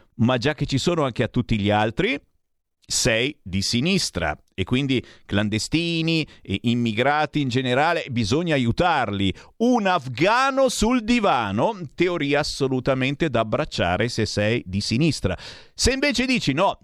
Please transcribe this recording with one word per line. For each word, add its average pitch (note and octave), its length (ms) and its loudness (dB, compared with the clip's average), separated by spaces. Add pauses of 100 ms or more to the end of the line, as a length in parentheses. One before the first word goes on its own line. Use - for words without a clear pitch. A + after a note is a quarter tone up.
(160)
ma B2+ 220 2
già B2+ 160 0
che D3 120 -4
ci C3+ 120 -2
sono E3 260 0
anche B2 200 -2
a G#2+ 60 -2
tutti B2 280 -2
gli G2+ 140 2
altri, A#2+ 480 0 (680)
sei B2 560 0
di F#2+ 200 -4
sinistra. A#2 760 -2 (220)
E F#2+ 40 0
quindi C3 420 -2 (180)
clandestini, D#3+ 1040 -2 (140)
e F#2+ 220 -4
immigrati A#2+ 760 0
in C#3 60 -2
generale, C3 600 0
bisogna C3 460 0
aiutarli. A#2+ 760 0 (260)
Un A#3 280 2
afghano G3 840 2
sul A#3 360 0
divano, F#3 720 0 (160)
teoria D#3+ 460 0
assolutamente C3+ 880 0
da A2+ 120 2
abbracciare G#2+ 680 0
se A2+ 160 -2
sei G#2+ 400 0
di F#2+ 160 -4
sinistra. A2+ 560 0 (380)
Se - 180 2
invece C4+ 320 0
dici: A3+ 280 0
"No, F3 300 0